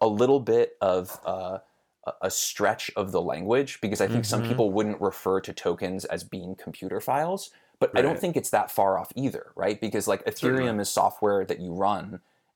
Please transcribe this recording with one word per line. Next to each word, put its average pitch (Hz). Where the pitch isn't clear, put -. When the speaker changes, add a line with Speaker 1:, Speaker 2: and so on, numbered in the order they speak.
Speaker 1:
a 113
little 123
bit 113
of, 92
uh, 92
a, -
a 95
stretch -
of 95
the 92
language, 92
because 104
I 98
think 117
some 107
Speaker 2:
Mm-hmm. 117
Speaker 1:
people 117
wouldn't 104
refer 95
to -
tokens 90
as 87
being 92
computer -
files, 160
but -
I 120
don't 139
Speaker 3:
Right. -
Speaker 1:
think 175
it's -
that 107
far 98
off 87
either, 127
right? 101
Because, 104
like, 98
Ethereum 127
Speaker 3:
Certainly. 117
Speaker 1:
is 98
software 98
that 85
you 87
run, 95